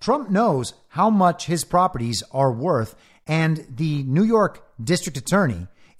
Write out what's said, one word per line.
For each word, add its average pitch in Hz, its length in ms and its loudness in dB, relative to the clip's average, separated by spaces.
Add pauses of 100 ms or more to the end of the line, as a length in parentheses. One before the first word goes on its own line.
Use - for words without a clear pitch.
Trump 254 300 -2
knows 185 440 0 (160)
how 190 200 0
much 185 380 2
his 160 160 -2
properties 123 680 0
are 135 200 2
worth, 123 440 -2 (320)
and 160 420 0
the 147 340 -4
New 139 200 2
York 220 420 0 (160)
District 160 360 -2
Attorney 123 500 0 (320)